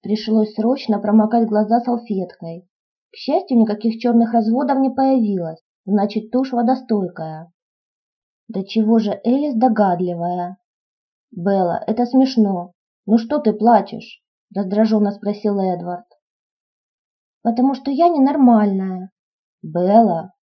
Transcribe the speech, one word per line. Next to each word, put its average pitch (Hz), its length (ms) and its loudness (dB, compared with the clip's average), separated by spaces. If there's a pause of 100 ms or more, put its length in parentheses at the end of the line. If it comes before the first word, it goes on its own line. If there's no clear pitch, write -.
Пришлось 214 540 -2
срочно 226 460 -2
промокать 220 480 2
глаза 214 320 2
салфеткой. 185 880 -8 (420)
К - 60 -20
счастью, 285 420 0
никаких 220 420 0
чёрных 233 320 2
разводов 240 460 0
не 269 120 0
появилось, 214 680 -2 (260)
значит, 208 440 -2
тушь 262 220 -2
водостойкая. 185 1000 -4 (960)
Да 190 160 -6
чего 220 380 2
же 202 240 -4
Элис 269 320 0
догадливая? 180 1000 0 (800)
«Белла, 180 520 0
это 240 180 0
смешно. 233 680 0 (320)
Ну 220 120 4
что 294 220 -2
ты 214 120 0
плачешь?» - 680 0 (320)
раздражённо 208 560 0
спросил 202 480 -6
Эдвард. 175 480 -6 (1400)
«Потому 247 320 0
что - 160 -8
я 311 180 2
ненормальная». 214 1000 2 (520)
«Белла!» 180 680 0 (100)